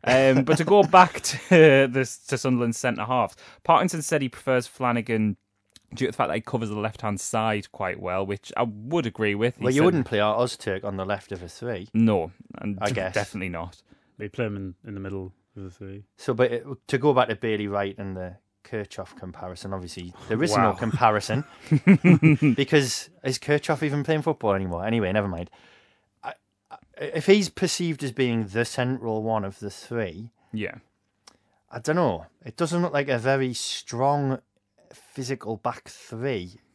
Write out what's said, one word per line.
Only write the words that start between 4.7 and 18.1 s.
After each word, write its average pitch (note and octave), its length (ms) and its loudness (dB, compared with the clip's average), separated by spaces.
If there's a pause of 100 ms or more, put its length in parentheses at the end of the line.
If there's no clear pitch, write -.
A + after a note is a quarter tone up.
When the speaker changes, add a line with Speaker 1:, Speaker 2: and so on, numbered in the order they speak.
Speaker 1:
due C3 120 -2
to - 60 -2
the - 60 -12
fact - 120 0
that D#2+ 60 -2
he A2+ 60 -4
covers A2+ 280 -6
the G#2+ 100 -6
left-hand G#2 400 -6
side A2 520 -4
quite F#2 280 -8
well, F#2+ 260 -4
which G2 320 -10
I A#2+ 60 0
would A#2+ 420 -4
agree G#2+ 300 -2
with. A#2 220 -2
He - 60 -10
Speaker 2:
Well, B2+ 100 0
you C#3+ 60 2
Speaker 1:
said D#3 60 4
Speaker 2:
wouldn't E3+ 200 2
play G#2+ 140 -2
Ozturk G#2+ 640 -2
on G2 140 -6
the F#2+ 80 -4
left G2 260 -6
of F2+ 120 -10
a F2+ 40 -14
three. G2+ 460 -10
Speaker 1:
No, G#2 380 2 (280)
and G2+ 220 -8
Speaker 2:
I G#2+ 60 -2
Speaker 1:
d-, B2+ 60 -2
Speaker 2:
guess. F#2 200 -4
Speaker 1:
definitely G2 360 -6
not. F2 320 -10 (360)
Speaker 3:
They G#2 120 -12
play A#2+ 160 -6
him G#2 120 -6
in, F#2+ 180 -10 (100)
in G#2+ 80 -14
the G2+ 60 -12
middle F#2+ 340 -12 (220)
of G2+ 80 -14
the F#2 80 -14
three. G2+ 320 -18 (140)
Speaker 2:
So, - 160 -6
but A#2+ 180 2
it, A#2+ 140 -6 (220)
to C#3 100 -2
go C#3 160 2
back B2 160 2
to G#2+ 60 -2
Bailey G#2 320 -4
Wright G2 300 -4
and G2 200 -10